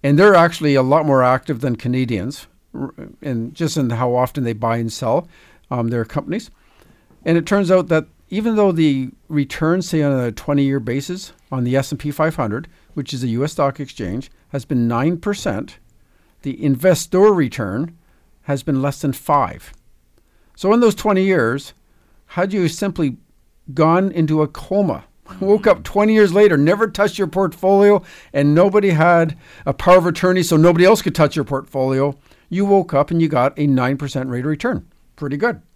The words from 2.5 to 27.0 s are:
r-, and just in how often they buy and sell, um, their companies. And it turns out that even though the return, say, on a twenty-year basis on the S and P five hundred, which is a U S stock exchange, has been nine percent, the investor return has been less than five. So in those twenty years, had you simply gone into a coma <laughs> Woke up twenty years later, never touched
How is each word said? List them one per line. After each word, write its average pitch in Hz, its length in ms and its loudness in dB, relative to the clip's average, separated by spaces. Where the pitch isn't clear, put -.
r-, 131 200 -10
and 123 320 -8
just 160 220 -4
in 135 140 -2
how 123 260 -2
often 127 300 -2
they 117 80 -4
buy 113 240 -2
and 113 160 -4
sell, 139 340 -4
um, 120 200 -4
their 117 160 -4
companies. 156 440 -8
And 165 120 2
it 170 80 -2
turns 196 240 0
out 185 200 2
that 156 160 0
even 220 260 -4
though 208 160 2
the 139 380 0
return, 156 540 -2
say, 165 200 -2
on 143 160 0
a 123 140 -2
twenty-year 139 480 -2
basis 135 540 -8
on 127 140 -4
the 127 100 -2
S 135 160 -2
and 143 80 -8
P 147 120 -6
five 160 260 -4
hundred, 120 320 -6
which 143 200 -8
is 127 80 -8
a 127 60 -4
U 117 160 -2
S 151 80 -4
stock 139 300 -2
exchange, 110 500 -10
has 135 100 -6
been 120 240 -2
nine 131 300 0
percent, 170 600 -6
the 135 200 -8
investor 180 680 2
return 135 600 -4
has 139 200 -6
been 135 180 -2
less 139 200 -4
than 143 100 -2
five. - 640 -4
So 190 180 -2
in 240 60 2
those 226 160 4
twenty 190 300 0
years, 139 480 -2
had 190 260 -4
you 180 160 0
simply 170 480 -4
gone 165 400 2
into 156 280 0
a 151 60 0
coma 160 560 -4
<laughs> 185 100 -20
Woke 196 280 2
up - 160 2
twenty 214 300 0
years 208 200 4
later, 196 240 4
never 190 300 2
touched - 300 -2